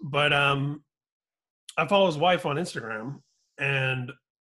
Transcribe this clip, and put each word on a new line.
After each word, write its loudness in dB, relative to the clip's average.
but, 0
um, 2
I 0
follow 4
his 0
wife 2
on -2
Instagram, -8
and -2